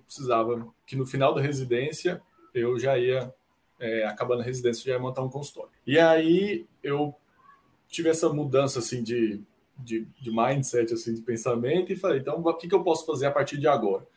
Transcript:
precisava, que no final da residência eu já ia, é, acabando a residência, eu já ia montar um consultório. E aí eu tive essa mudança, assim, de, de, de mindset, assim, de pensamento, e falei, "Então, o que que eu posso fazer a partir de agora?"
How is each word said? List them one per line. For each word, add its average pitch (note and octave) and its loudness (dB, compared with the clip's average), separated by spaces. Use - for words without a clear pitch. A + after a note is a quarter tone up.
precisava, A#2 -2
que - -10
no C3 -2
final C#3 2
da C3+ -2
residência C#3 -2
eu B2 -2
já C3 2
ia, B2+ 0
é, A2+ -2
acabando A#2+ -2
a A2+ -4
residência, B2 0
eu - -10
já C3+ -2
ia B2+ 0
montar C3 -4
um C3 -4
consultório. - -10
E C#3 4
aí E3 4
eu C#3+ -2
tive E3+ -2
essa D#3+ 4
mudança, C#3 0
assim, A#2+ -2
de, A2 0
de, A2+ -6
de B2 -10
mindset, A#2+ 2
assim, A2+ -4
de A2+ -8
pensamento, B2+ 0
e F#3+ -4
falei, F3 0
"Então, C#3+ -4
o E3 2
que F3 -10
que F#3 2
eu F3 4
posso E3 2
fazer C#3 0
a C#3 2
partir C#3 0
de C#3+ 2
agora?" G#2+ 2